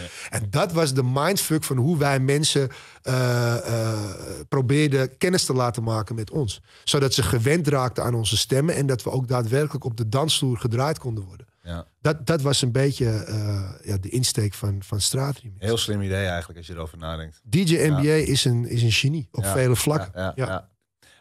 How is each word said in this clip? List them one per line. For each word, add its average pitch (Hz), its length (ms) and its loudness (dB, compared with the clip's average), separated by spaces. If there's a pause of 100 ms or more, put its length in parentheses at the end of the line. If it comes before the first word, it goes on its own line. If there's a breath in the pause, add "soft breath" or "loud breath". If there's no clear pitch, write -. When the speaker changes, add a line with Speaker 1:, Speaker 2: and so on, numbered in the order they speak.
(300 loud breath)
Speaker 1:
En 117 200 -6
dat 170 220 0
was 165 220 2
de 131 100 2
mindfuck 147 600 0
van 135 140 -2
hoe 151 200 2
wij 139 220 2
mensen, 139 500 2 (320 loud breath)
eh, 123 540 2 (360)
eh, 104 180 -4 (400)
probeerden 139 680 2
kennis 180 280 2
te 139 80 -2
laten 123 300 0
maken 113 320 -2
met 110 160 -8
ons. 131 300 -4 (220 loud breath)
Zodat 135 300 2
ze 127 100 2
gewend 139 440 2
raakten 131 360 0
aan 120 100 0
onze 113 240 0
stemmen 143 380 2
en 139 100 0
dat 131 180 0
we - 80 -4
ook 123 160 -2
daadwerkelijk 127 580 0
op 113 120 -4
de 113 120 -2
dansvloer 135 480 2
gedraaid 127 420 0
konden 113 240 -6
worden. 95 240 -18 (160)
Speaker 2:
Ja. 85 220 -8 (160)
Speaker 1:
Dat, 156 240 0
dat 165 160 2
was 135 200 2
een 127 100 2
beetje, 131 380 2
eh, 104 600 -2 (140)
ja, 101 140 -2
de 95 120 -6
insteek 113 440 0
van, 98 300 -4
van 101 180 -4
Straatremix. 123 640 -4
Speaker 2:
Heel 113 120 2
slim 107 240 -2
idee 98 240 -2
eigenlijk, 85 320 -6
als 82 100 -16
je 92 60 -12
erover 80 240 -10
nadenkt. 80 520 -10
Speaker 1:
D 101 60 -2
J 180 60 4 (140)
Speaker 2:
Ja. 151 140 2
Speaker 1:
N 139 120 2
B 143 40 2
A 151 100 4
is 139 300 2
een, 120 240 2
is 120 120 0
een 117 100 4
genie 139 400 0
op 107 120 -4
Speaker 2:
Ja, 98 100 -2
Speaker 1:
vele 127 220 4
vlakken. 113 400 0
Speaker 2:
ja, 90 60 -6
ja, 92 140 -4
Speaker 1:
Ja. 127 160 -2
Speaker 2:
ja. - 220 -8 (480 soft breath)